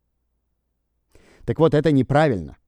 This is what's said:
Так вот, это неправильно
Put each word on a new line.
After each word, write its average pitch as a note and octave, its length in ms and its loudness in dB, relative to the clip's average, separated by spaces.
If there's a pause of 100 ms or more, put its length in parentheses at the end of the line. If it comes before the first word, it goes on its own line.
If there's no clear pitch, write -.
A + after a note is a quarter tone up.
(1500)
Так A#2 140 -6
вот, D#3 140 2
это D#3 180 0
неправильно C3 640 -2 (100)